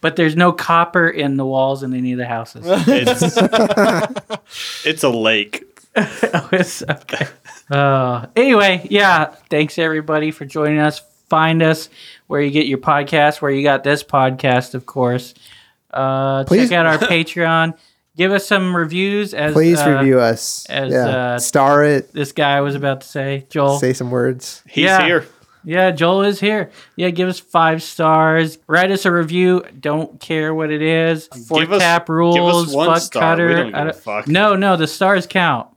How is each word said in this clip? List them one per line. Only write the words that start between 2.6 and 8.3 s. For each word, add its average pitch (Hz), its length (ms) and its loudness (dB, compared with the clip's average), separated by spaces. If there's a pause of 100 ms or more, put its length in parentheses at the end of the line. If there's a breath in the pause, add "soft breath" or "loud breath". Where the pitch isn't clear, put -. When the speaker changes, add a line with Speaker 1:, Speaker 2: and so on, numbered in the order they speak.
Speaker 2:
It's, 233 720 2
<laughs> - 1500 -2
it's 156 180 -2
a 135 60 4
lake. 110 580 -2
Speaker 1:
<laughs> - 60 -20 (200)
Oh, - 580 -2
it's, 180 300 -2
okay. - 440 -8 (440 loud breath)
Uh, 135 540 0 (100)